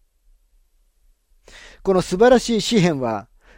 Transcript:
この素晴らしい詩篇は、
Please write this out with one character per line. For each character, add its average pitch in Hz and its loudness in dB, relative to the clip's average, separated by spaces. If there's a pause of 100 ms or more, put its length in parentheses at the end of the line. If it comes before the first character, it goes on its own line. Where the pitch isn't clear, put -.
(1800)
こ 196 -2
の 185 2
素 180 -6
晴 233 4
ら 247 4
し 233 -4
い 196 -4
詩 233 0
篇 160 0
は、 110 -8 (300)